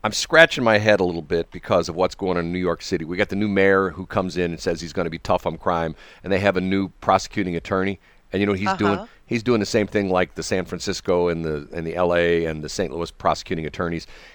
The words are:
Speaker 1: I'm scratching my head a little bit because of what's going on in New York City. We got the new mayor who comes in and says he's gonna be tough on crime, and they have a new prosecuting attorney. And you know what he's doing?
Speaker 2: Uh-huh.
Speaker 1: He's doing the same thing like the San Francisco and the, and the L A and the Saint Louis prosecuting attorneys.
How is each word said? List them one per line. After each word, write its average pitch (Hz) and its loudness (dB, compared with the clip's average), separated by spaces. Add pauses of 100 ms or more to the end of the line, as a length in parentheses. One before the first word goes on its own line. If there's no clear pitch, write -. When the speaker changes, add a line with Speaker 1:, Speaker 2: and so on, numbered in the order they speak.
Speaker 1:
I'm 107 -2
scratching 160 4
my 110 6
head 104 4
a 95 4
little 85 0
bit 82 -2
because 87 0
of 80 -6
what's 92 0
going 92 -2
on 85 -2
in 85 -4
New 90 -2
York 85 -2
City. 80 -4
We 87 -6
got 98 0
the 95 -6
new 107 0
mayor 95 4
who 95 -10
comes 92 -4
in 87 0
and 82 -8
says 85 -2
he's 85 -10
gonna 85 -2
be 85 -10
tough - -2
on 82 -4
crime, 82 -2 (280)
and 92 -4
they 95 2
have 98 2
a 92 0
new 95 0 (120)
prosecuting 95 0
attorney. 95 -2 (320)
And 95 0
you 101 4
know 101 0
what 95 -2
he's 190 0
doing? 104 2
Speaker 2:
Uh-huh. 196 -4 (200)
Speaker 1:
He's 120 -2
doing 117 4
the 98 0
same 107 2
thing 101 0
like 92 2
the 82 -6
San 92 -2
Francisco 87 0
and 82 -2
the, 76 -4
and 82 -6
the 80 -6
L 87 2
A 85 2
and 78 -6
the 73 -10
Saint 85 -4
Louis 82 -6
prosecuting 80 -2
attorneys. 82 -4 (300)